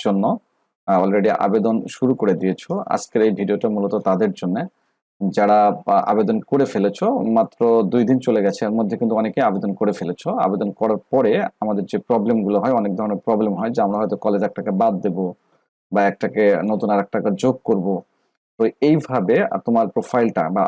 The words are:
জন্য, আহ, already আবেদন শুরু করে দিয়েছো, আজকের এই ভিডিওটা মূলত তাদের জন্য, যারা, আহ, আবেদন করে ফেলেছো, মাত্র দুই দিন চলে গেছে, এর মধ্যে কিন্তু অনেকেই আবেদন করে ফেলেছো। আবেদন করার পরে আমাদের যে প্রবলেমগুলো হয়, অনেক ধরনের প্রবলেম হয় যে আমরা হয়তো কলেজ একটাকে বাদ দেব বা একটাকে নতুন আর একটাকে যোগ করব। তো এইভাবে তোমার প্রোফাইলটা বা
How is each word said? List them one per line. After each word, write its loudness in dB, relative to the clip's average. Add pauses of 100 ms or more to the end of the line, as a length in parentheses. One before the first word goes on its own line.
জন্য, 0 (640)
আহ, 4
already 2 (140)
আবেদন 2 (200)
শুরু 2
করে 2
দিয়েছো, -2 (240)
আজকের -2
এই 4
ভিডিওটা 0
মূলত -2 (140)
তাদের 2
জন্য, -2 (800)
যারা, 4
আহ, -2 (200)
আবেদন 0 (140)
করে 2
ফেলেছো, -2 (320)
মাত্র 0 (320)
দুই 2
দিন 4
চলে 0
গেছে, -2
এর -2
মধ্যে -2
কিন্তু 0
অনেকেই -2
আবেদন -2
করে 2
ফেলেছো। -6 (160)
আবেদন -2
করার -2 (120)
পরে 4 (300)
আমাদের -2
যে -2 (100)
প্রবলেমগুলো 0
হয়, 0
অনেক -2
ধরনের -4
প্রবলেম 0
হয় -4
যে 0
আমরা 0
হয়তো -2
কলেজ 0
একটাকে -8 (100)
বাদ 2 (120)
দেব -2 (760)
বা 2 (100)
একটাকে -2 (280)
নতুন -2
আর 2
একটাকে -2 (140)
যোগ 2
করব। 0 (680)
তো 0 (280)
এইভাবে 2 (300)
তোমার 2
প্রোফাইলটা 0 (120)
বা 2